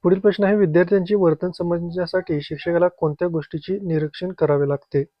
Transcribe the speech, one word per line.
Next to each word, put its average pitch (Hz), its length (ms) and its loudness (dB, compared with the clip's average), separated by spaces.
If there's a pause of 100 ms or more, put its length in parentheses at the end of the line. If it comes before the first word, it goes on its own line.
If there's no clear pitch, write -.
पुढील 185 160 4
प्रश्न 202 240 2
आहे, 196 120 4
विद्यार्थ्यांचे 185 580 2
वर्तन 180 360 2
समजण्यासाठी 170 880 -4
शिक्षकाला 170 480 0
कोणत्या 170 400 -2
गोष्टीचे 165 500 -6
निरीक्षण 165 540 -4
करावे 147 360 0
लागते? 143 360 -4 (160)